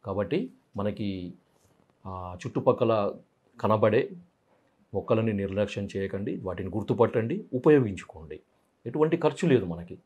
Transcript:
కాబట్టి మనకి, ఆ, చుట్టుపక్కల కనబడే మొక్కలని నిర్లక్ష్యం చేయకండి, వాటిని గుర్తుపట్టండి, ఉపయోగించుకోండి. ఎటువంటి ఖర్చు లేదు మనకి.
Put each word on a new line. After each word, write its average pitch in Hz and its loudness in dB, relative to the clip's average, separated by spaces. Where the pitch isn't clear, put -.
కాబట్టి 104 -2
మనకి, 101 -4
ఆ, 92 -10
చుట్టుపక్కల 110 2
కనబడే 107 4
మొక్కలని 110 0
నిర్లక్ష్యం 101 -2
చేయకండి, 98 -4
వాటిని 92 -6
గుర్తుపట్టండి, 113 0
ఉపయోగించుకోండి. 95 2
ఎటువంటి 151 2
ఖర్చు 156 0
లేదు 120 4
మనకి. 85 -10